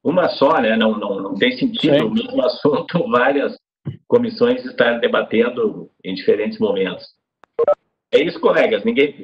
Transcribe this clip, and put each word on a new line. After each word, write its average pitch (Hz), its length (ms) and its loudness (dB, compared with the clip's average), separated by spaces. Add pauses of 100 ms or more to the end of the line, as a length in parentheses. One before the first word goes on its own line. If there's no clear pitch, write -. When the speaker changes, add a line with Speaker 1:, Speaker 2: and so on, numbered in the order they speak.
Speaker 1:
uma 165 240 2
só, 151 320 2
né? 110 160 2
Não, 110 220 2
não, 101 240 -6
não 98 140 -8
tem 127 220 0
sentido 143 420 2
Speaker 2:
Sim. 233 40 2
Speaker 1:
o 220 80 -2
mesmo - 340 -2
assunto, - 640 0
<laughs> - 0 -
várias 123 500 2 (480)
comissões 120 600 -2
estarem 117 340 -2
debatendo 113 880 -2 (140)
em 92 100 -8
diferentes 107 460 -2
momentos. 95 460 -2 (1080)
É 247 100 4
isso, 330 160 -2
colegas. 233 460 2
Ninguém, 220 400 0